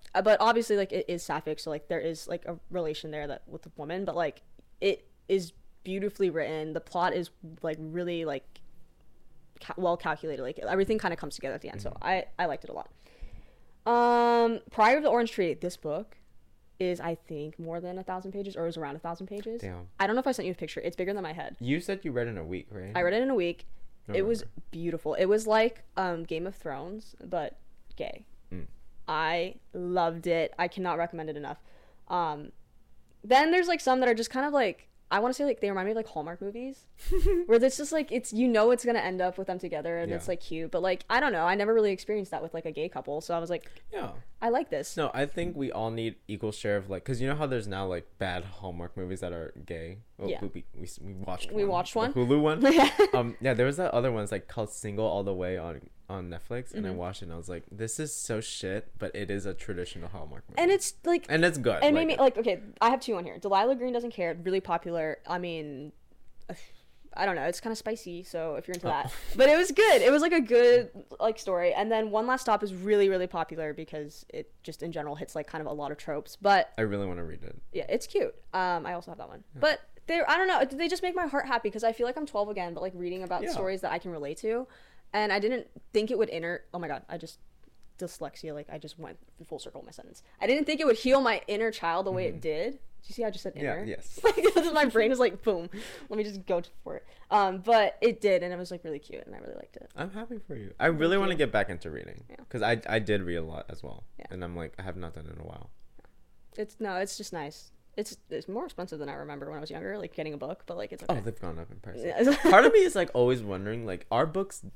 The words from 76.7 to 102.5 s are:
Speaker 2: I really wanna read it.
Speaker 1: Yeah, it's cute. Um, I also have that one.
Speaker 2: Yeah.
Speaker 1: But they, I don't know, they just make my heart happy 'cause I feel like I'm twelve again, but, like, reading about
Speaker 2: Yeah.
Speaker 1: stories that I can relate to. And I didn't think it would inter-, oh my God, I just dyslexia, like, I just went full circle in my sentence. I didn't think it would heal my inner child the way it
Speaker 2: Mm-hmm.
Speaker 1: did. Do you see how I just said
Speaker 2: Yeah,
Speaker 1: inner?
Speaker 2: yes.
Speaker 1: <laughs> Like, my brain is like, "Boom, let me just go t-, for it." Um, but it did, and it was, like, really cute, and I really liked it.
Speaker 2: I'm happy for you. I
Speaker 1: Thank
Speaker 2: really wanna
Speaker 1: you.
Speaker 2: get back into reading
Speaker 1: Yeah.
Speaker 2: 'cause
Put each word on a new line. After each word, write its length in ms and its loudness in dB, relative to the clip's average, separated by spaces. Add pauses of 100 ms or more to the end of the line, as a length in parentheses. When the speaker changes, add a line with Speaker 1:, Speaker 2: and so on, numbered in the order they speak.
Speaker 2:
I 40 -2
really 260 0
wanna 160 -4
read 200 -8
it. 120 -10 (160)
Speaker 1:
Yeah, 160 -4
it's 200 -2
cute. 280 -2 (180)
Um, 320 0
I 80 -4
also 180 -10
have 80 -14
that 100 -12
one. 140 -18 (120)
Speaker 2:
Yeah. 60 -4
Speaker 1:
But 180 4 (280)
they, 140 2
I 160 4
don't 100 4
know, 180 6 (120)
they 120 0
just 140 0
make 120 -2
my 120 0
heart 200 -2
happy 240 0
'cause 120 -6
I 100 4
feel 140 -2
like 100 -4
I'm 80 -4
twelve 240 -2
again, 240 -4
but, 80 -8
like, 140 -4
reading 280 -6
about 200 -2
Speaker 2:
Yeah. 80 -4
Speaker 1:
stories 300 -2
that 100 -2
I 80 -2
can 120 -8
relate 280 -8
to. 280 -2 (480)
And 160 2
I 60 4
didn't 300 0 (260)
think 160 2
it 80 0
would 120 2
inter-, 340 -6 (100)
oh 60 -6
my 80 -6
God, 200 -6
I 120 -8
just 180 -14 (640)
dyslexia, 560 -10
like, 160 -12
I 80 -12
just 180 -16
went 220 -14 (280)
full 120 -10
circle 220 -14
in 40 -18
my 60 -20
sentence. 320 -20 (180)
I 60 2
didn't 180 4
think 160 0
it 60 4
would 100 6
heal 240 4
my 260 2
inner 220 0
child 380 -2
the 40 -2
way 140 -2
it 60 -2
Speaker 2:
Mm-hmm. 80 -10
Speaker 1:
did. 340 -2
Do 360 -14
you 40 -8
see 80 -6
how 60 0
I 40 -2
just 120 -10
said 120 -8
Speaker 2:
Yeah, 60 -8 (140)
Speaker 1:
inner? 100 -6
Speaker 2:
yes. 360 -6
Speaker 1:
<laughs> 20 -6
Like, 500 4
my 120 6
brain 260 4
is 80 2
like, 240 2
"Boom, 260 0 (400)
let 80 -4
me 60 0
just 240 -8
go 140 0
t-, 80 -14 (140)
for 120 -10
it." 100 -14 (240)
Um, 300 4
but 420 4
it 200 4
did, 220 6
and 100 -4
it 40 -6
was, 140 -8
like, 120 -10
really 140 -6
cute, 280 -12
and 100 -16
I 40 -16
really 160 -12
liked 200 -16
it. 200 -18
Speaker 2:
I'm 160 -8
happy 280 -10
for 160 -10
you. 240 -10
I 80 4
Speaker 1:
Thank 140 4
Speaker 2:
really 160 4
wanna 160 4
Speaker 1:
you. 40 0
Speaker 2:
get 140 4
back 180 2
into 220 -6
reading 380 -10
Speaker 1:
Yeah. 80 -18 (120)
Speaker 2:
'cause 120 -4